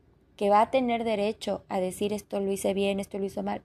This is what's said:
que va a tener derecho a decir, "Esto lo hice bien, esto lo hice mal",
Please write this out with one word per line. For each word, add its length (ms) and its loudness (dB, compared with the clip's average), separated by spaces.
que 120 0
va 120 8
a 100 4
tener 320 0
derecho 680 -2
a 120 -2
decir, 320 -2
"Esto 260 -6
lo 140 0
hice 200 0
bien, 280 0
esto 180 -8
lo 60 -4
hice 180 -6
mal", 220 -6